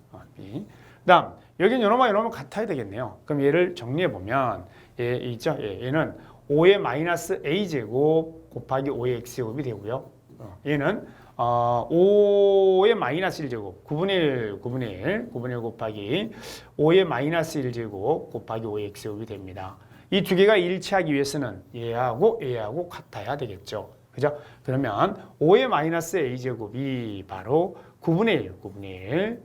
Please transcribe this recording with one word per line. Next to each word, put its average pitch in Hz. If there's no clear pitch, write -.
어, 104
B. 104
그다음 175
여긴 220
요놈과 233
요놈은 220
같아야 214
되겠네요. 113
그럼 143
얘를 175
정리해보면 117
얘 123
있죠? 127
얘, 104
얘는 131
오의 170
마이너스 165
A 185
제곱 151
곱하기 135
오의 123
X제곱이 117
되고요. 110
어, 98
얘는, 147
어, 120
오의 196
마이너스 165
일 139
제곱, 101
구분의 185
일, 123
구분의 123
일, 170
구분의 123
일 117
곱하기 113
오의 165
마이너스 156
일 127
제곱 117
곱하기 113
오의 104
X제곱이 104
됩니다. 95
이 190
두 190
개가 202
일치하기 180
위해서는 135
얘하고 120
얘하고 127
같아야 117
되겠죠. 104
그죠? 143
그러면 135
오의 220
마이너스 165
A 127
제곱이 117
바로 135
구분의 185
일, 95
구분의 98
일 151